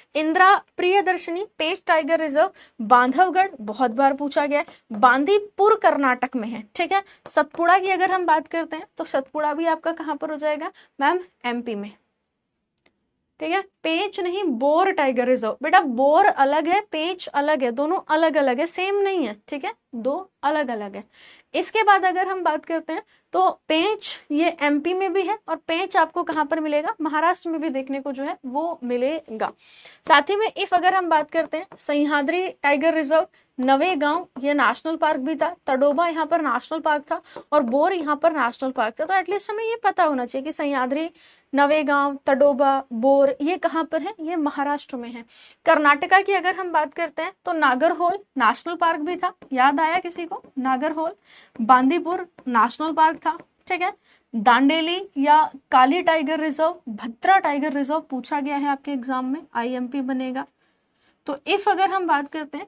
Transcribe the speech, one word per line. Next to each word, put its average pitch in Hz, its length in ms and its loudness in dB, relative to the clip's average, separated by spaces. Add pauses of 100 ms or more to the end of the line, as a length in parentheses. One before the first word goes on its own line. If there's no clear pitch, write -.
(160)
इंदिरा 349 460 4 (140)
प्रियदर्शनी, 359 720 0 (120)
पेंच 330 280 -4
टाइगर 320 340 2
रिजर्व, 311 300 0 (300)
बांधवगढ़ 262 680 4 (100)
बहुत 214 300 -2
बार 269 240 2
पूछा 285 320 -2
गया 285 120 0
है, 294 80 -4 (260)
बांदीपुर 392 920 4
कर्नाटक 277 540 2
में 226 120 -6
है। 226 160 -10 (100)
ठीक 349 180 -2
है, 392 100 0 (240)
सतपुड़ा 339 520 2
की 381 120 -2
अगर 370 200 0
हम 370 160 -2
बात 320 220 0
करते 330 280 -6
हैं, 320 100 -14 (100)
तो 330 80 -8
सतपुड़ा 302 500 -4
भी 320 120 -4
आपका 320 260 -2
कहाँ 320 240 -6
पर 311 140 -8
हो 311 60 -6
जाएगा 302 360 -4 (280)
मैम? 330 200 2 (240)
एमपी 240 300 -6
में। 202 180 -10 (1500)
ठीक 311 100 -6
है, 370 100 0 (220)
पेंच 359 380 -4
नहीं, 359 240 -4
बोर 302 480 2
टाइगर 262 340 0
रिजर्व। 254 360 0
बेटा, 330 180 4
बोर 294 460 4
अलग 294 420 2
है, 381 140 2
पेंच 359 460 -6
अलग 285 340 0
है, 247 100 0
दोनों 302 260 -2 (100)
अलग 311 280 2
अलग 269 240 2
है, 330 80 0
सेम 392 320 -2
नहीं 381 260 0
है, 208 100 -8 (120)
ठीक 285 160 -10
है, 415 80 -8 (240)
दो 277 340 -6 (140)
अलग 294 260 0
अलग 208 260 -8
है। 208 80 -14 (500)
इसके 392 280 0
बाद 392 220 6
अगर 370 240 0
हम 370 140 -4
बात 311 220 -2
करते 320 280 -6
हैं 370 100 -6 (320)
तो 370 140 4 (200)
पेंच 381 480 0 (160)
ये 320 160 2 (140)
एमपी 294 320 0
में 381 180 -2
भी 392 100 0
है 403 160 -2 (100)
और 320 100 -4
पेंच 370 380 -4
आपको 330 260 0
कहाँ 311 220 -2
पर 285 160 -2
मिलेगा, 311 400 -2
महाराष्ट्र 320 480 -2
में 320 120 -4
भी 320 100 -4
देखने 269 300 -6
को 285 120 -8
जो 262 120 -8
है 330 120 -8 (100)
वो 320 380 -6
मिलेगा। 247 640 -4 (540)
साथ 285 260 4
ही 403 60 0
में 427 180 0
if 370 200 -4
अगर 359 200 4
हम 359 140 0
बात 302 220 0
करते 320 260 -4
हैं 359 100 -8 (120)
सह्याद्री 294 760 -2
टाइगर 294 420 0
रिजर्व, 320 320 0 (320)
नवेगांव 294 680 0 (140)
ये 285 140 0
नेशनल 277 420 0
पार्क 311 240 0
भी 294 160 -4
था, 330 180 -2 (120)
तडोबा 285 420 2
यहाँ 320 180 -2
पर 330 160 0
नेशनल 285 380 -4
पार्क 294 300 -2
था 339 100 -4 (320)
और 294 120 4
बोर 285 280 0
यहाँ 302 240 -2
पर 320 180 2
नेशनल 262 380 -2
पार्क 226 280 -4
था। 302 40 -2
तो 370 100 -2
एटलीस्ट 381 360 -2
हमें 427 140 -6
ये 453 200 -4
पता 381 200 2
होना 262 220 0
चाहिए 269 180 -6
कि 311 80 -6
सह्याद्री, 285 560 -4 (440)
नवेगांव, 285 720 2
तडोबा, 269 560 4 (120)
बोर 277 480 4
ये 330 160 -2
कहाँ 330 260 -2
पर - 180 -4
है, 381 180 -8
ये 330 160 -6
महाराष्ट्र 285 600 -4
में 233 140 -12
है। 233 140 -14 (420)
कर्नाटका 311 540 4
की 392 120 -2
अगर 359 220 0
हम 359 180 -6
बात 302 220 -2
करते 320 280 -6
हैं 370 100 -6 (120)
तो 359 80 -4
नागरहोल 320 640 2 (200)
नेशनल 254 380 0
पार्क 330 240 0
भी 349 160 -4
था, 359 160 -4 (200)
याद 277 280 4
आया 330 180 0
किसी 349 280 -8
को? 403 160 -12 (160)
नागरहोल, 302 540 -2 (440)
बांदीपुर 285 680 2 (220)
नेशनल 240 440 0
पार्क 320 260 2
था, 330 180 -4 (320)
ठीक 359 140 -4
है, 381 100 -2 (420)
दांडेली 277 680 4 (180)
या 294 240 6 (280)
काली 277 320 6
टाइगर 320 380 0
रिजर्व, 311 340 0 (160)
भद्रा 262 480 0
टाइगर 302 340 -2
रिजर्व 285 280 -2
पूछा 294 400 -6
गया 285 160 -4
है 285 120 -2
आपके 277 240 -4
एग्जाम 254 340 -4
में, 277 140 -6 (140)
आईएमपी 247 480 -4
बनेगा। 262 420 -4 (800)
तो 277 100 -6 (120)
if 403 200 0
अगर 381 220 2
हम 370 160 -2
बात 285 220 0
करते 302 300 -10
हैं 392 100 -12